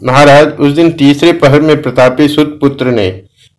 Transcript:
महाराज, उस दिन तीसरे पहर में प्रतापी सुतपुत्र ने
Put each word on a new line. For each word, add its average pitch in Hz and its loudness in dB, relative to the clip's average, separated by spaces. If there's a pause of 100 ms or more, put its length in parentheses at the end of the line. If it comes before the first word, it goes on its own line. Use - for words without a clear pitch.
महाराज, 143 2
उस 143 0
दिन 165 0
तीसरे 143 0
पहर 147 0
में 151 0
प्रतापी 127 0
सुतपुत्र 139 -4
ने 104 -4 (360)